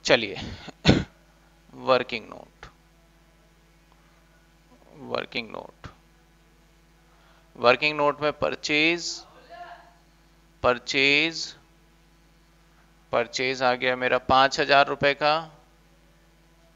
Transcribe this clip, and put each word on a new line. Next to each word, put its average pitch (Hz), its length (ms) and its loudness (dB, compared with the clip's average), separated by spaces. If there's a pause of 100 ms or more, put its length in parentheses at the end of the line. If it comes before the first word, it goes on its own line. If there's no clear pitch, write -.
चलिए, 104 320 2 (500)
<coughs> - 80 6 (800)
वर्किंग 123 540 -2
नोट, - 380 -20 (2500)
वर्किंग 117 420 -8
नोट, - 380 -16 (1700)
वर्किंग 131 400 2
नोट 147 240 0
में 147 120 -2
परचेज 160 800 -2 (1500)
purchase, 143 840 0 (1700)
purchase 127 500 -2
आ 127 120 4
गया 127 220 -2
मेरा 127 220 0
पाँच 135 420 4
हजार 143 280 6
रुपए 143 260 0
का। 151 240 2 (1400)